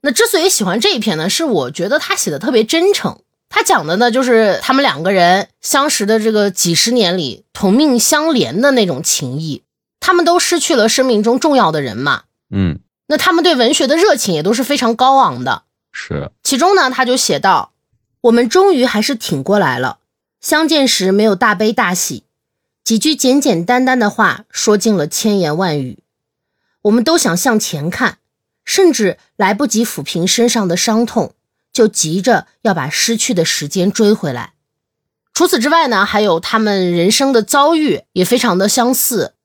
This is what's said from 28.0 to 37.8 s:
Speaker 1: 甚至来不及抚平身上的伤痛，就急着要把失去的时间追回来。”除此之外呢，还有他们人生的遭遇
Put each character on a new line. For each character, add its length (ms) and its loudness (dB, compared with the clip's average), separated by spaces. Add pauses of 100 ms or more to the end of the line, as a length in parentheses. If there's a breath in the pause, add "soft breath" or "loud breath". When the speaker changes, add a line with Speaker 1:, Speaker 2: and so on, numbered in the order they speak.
Speaker 1:
甚 260 2
至 260 0 (180 soft breath)
来 180 2
不 140 -2
及 180 0
抚 160 -10
平 240 -4
身 220 0
上 200 -2
的 80 0
伤 300 0
痛， 280 -4 (380)
就 160 2
急 340 -2
着 260 0 (140)
要 120 0
把 160 -4
失 280 -2
去 160 -6
的 120 0
时 220 -6
间 240 -2
追 220 2
回 200 -4
来。” 200 -12 (800)
除 120 2
此 140 0
之 100 0
外 200 2
呢， 160 2
还 160 0
有 180 2
他 180 -4
们 340 0
人 200 2
生 220 0
的 100 2
遭 320 2
遇 260 0 (120)